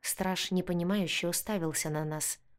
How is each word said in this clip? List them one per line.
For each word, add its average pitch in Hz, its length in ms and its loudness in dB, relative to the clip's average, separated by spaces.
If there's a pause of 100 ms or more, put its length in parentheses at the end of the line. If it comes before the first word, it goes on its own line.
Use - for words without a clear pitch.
Страж - 500 -2
непонимающе 180 760 2
уставился 170 600 0
на 151 160 0
нас, 151 360 -4 (180)